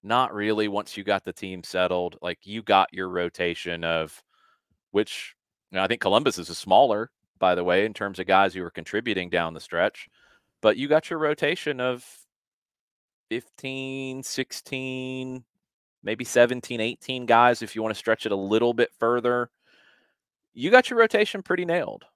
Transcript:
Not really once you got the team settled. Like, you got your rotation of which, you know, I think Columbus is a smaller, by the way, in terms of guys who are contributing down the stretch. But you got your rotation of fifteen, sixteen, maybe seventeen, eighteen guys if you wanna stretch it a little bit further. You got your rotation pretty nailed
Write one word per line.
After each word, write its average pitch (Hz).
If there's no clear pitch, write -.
Not 113
really 107
once 101
you 101
got 98
the 90
team 92
settled. 90
Like, 87
you 107
got 98
your 92
rotation 87
of 82
which, -
you 95
know, 95
I 98
think 120
Columbus 107
is 85
a 82
smaller, 107
by 90
the 90
way, 90
in 110
terms 98
of 90
guys 95
who 92
are 85
contributing 95
down 85
the 80
stretch. -
But 107
you 135
got 151
your 165
rotation 151
of 127
fifteen, 135
sixteen, 131
maybe 113
seventeen, 120
eighteen 123
guys 117
if 110
you 110
wanna 110
stretch -
it 107
a 101
little 110
bit 117
further. 120
You 147
got 247
your 240
rotation 214
pretty 180
nailed 170